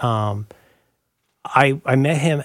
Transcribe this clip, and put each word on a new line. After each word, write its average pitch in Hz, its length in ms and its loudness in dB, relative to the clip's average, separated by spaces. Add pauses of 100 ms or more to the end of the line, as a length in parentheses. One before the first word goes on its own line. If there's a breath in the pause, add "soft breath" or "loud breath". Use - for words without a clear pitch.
um, 107 460 -4 (960 soft breath)
I, 135 400 2
I 131 120 2
met 143 200 2
him 147 280 -2